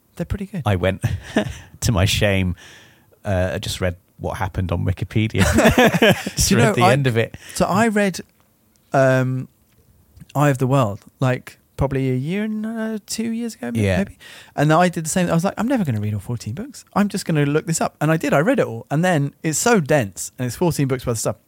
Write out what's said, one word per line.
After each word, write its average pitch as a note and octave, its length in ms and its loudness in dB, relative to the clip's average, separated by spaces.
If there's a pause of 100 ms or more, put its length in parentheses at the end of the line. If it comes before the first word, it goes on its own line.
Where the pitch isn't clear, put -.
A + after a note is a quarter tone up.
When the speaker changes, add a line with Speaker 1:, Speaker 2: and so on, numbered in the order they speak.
(140)
Speaker 1:
They're E3+ 100 -6
pretty G3 220 -8
good. F3+ 180 -8
Speaker 2:
I G2+ 120 2
went, F#2 260 0 (400)
<laughs> - 380 -14
to - 100 2
my F#2+ 140 4
shame, F#2+ 500 2 (680)
uh, F#2 300 0
I F2 60 -4
just - 220 -8
read F2+ 160 -2 (200)
what E2+ 200 -6
happened F#2+ 340 -4
on F#2+ 140 -2
Wikipedia. G2+ 580 -2
<laughs> - 800 4 (120)
Just - 140 0
Speaker 1:
Do C3 60 4
you A#2+ 60 4
Speaker 2:
read A#2 80 6
Speaker 1:
know, - 40 0
Speaker 2:
the - 100 0
Speaker 1:
I, A#2 80 6
Speaker 2:
end C3+ 160 2
of A#2 100 0
it. - 200 -2 (180)
Speaker 1:
so F#3 100 0
I G#3 220 2
read, G3+ 320 0 (720)
um, C3 540 2 (880)
Eye C#3+ 140 4
of C3+ 80 2
the C3 100 0
World, B2 340 0 (180)
like, - 380 -2 (200)
probably C3+ 320 0
a B2+ 60 0
year E3 280 -4
and, G#3+ 220 -6
uh, A3 400 -6
two A3+ 260 -6
years A3+ 240 -6
ago, A#3+ 160 -10
may-, A3+ 140 0
Speaker 2:
Yeah. F#3+ 140 2
Speaker 1:
maybe. - 180 -6 (380)
And D3+ 180 2
I F3+ 160 4
did E3+ 160 -6
the D#3 40 -6
same. F3 200 0
I E3 40 0
was E3 120 2
like, G3 120 -2
"I'm G#3+ 100 -2
never B3 180 0
gonna A2+ 160 -2
read G#2 120 -2
all G#2+ 60 -4
fourteen A2 340 -8
books. A3 300 -12 (100)
I'm G#3 140 2
just F#3+ 180 -6
gonna D3 200 2
look D3 200 0
this E3 140 -4
up." E3+ 220 -4
And D3 100 2
I D#3+ 60 2
did. B3+ 160 -2
I D3 60 4
read A3+ 200 2
it C#3+ 60 2
all. A2+ 260 -10
And D3+ 140 0
then D3 280 0 (100)
it's D#3 140 -2
so A#3 220 4
dense, C3+ 580 -2
and B2+ 80 -4
it's A#2+ 120 -6
fourteen D#3 320 0
books B2+ 160 -4
worth B2 100 -2
of A2 40 -6
stuff. B2 160 -2 (120)